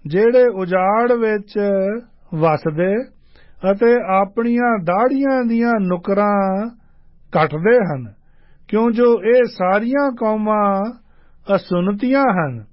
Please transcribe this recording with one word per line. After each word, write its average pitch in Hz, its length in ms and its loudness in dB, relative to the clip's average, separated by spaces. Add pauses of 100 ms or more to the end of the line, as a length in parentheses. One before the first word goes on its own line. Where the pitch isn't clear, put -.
ਜਿਹੜੇ 233 420 4
ਉਜਾੜ 190 640 0
ਵਿੱਚ 214 460 -2 (760)
ਵਸਦੇ 160 600 0 (760)
ਅਤੇ 233 220 2 (160)
ਆਪਣੀਆਂ 233 760 0
ਦਾੜ੍ਹੀਆਂ 262 600 0
ਦੀਆਂ 233 340 0
ਨੁਕਰਾਂ 196 880 -2 (640)
ਕੱਟਦੇ 165 520 2
ਹਨ, 127 280 -8 (560)
ਕਿਉਂ 226 220 2
ਜੋ 233 220 4 (100)
ਇਹ 240 220 4
ਸਾਰੀਆਂ 233 680 0
ਕੌਮਾਂ 214 720 -2 (720)
ਅਸੁੰਨਤੀਆਂ 202 680 0
ਹਨ 156 500 -2